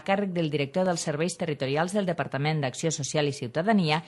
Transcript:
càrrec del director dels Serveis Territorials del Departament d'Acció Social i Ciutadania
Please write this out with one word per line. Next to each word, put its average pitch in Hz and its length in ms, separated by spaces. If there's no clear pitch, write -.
càrrec 196 300
del 165 160
director 147 340
dels 175 160
Serveis 160 380
Territorials 156 560
del 202 100
Departament 151 560
d'Acció 147 320
Social 147 320
i 139 80
Ciutadania 165 720